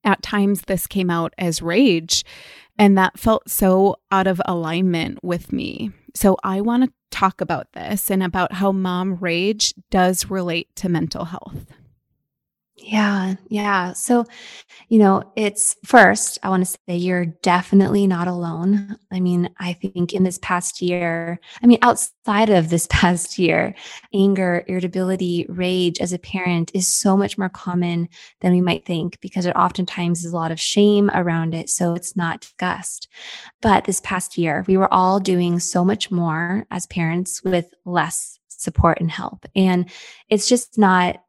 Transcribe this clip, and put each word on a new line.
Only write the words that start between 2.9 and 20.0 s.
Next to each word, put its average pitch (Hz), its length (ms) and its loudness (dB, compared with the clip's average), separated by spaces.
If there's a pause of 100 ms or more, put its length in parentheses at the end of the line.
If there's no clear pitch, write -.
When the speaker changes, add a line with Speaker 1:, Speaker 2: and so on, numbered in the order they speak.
Speaker 1:
that 185 200 2
felt - 320 0
so 190 460 2 (160)
out 190 160 2
of 185 160 0
alignment 170 800 -2
with 175 300 -6
me. - 380 -8 (220)
So 190 300 4
I 190 160 -4
wanna 240 300 0 (220)
talk - 280 -2
about 165 320 -6
this - 400 -6
and 190 100 0
about 180 340 -2
how 196 180 0
mom 185 420 -2
rage 180 580 -2 (160)
does 185 400 2
relate 175 460 -4
to - 140 -4
mental 165 340 -2
health. - 420 -14 (1120)
Speaker 2:
Yeah, 202 580 -2 (120)
yeah. 202 460 -2
So, 240 320 0 (640)
you 226 100 6
know, 196 380 4
it's, 208 480 -2
first, 208 580 6
I 190 60 -4
wanna 185 160 2
say - 120 -10 (120)
you're 180 360 -2
definitely 190 800 2
not 175 220 0
alone. 180 680 -2 (140)
I 185 100 -2
mean, 180 360 2
I 180 160 -6
think 175 400 -4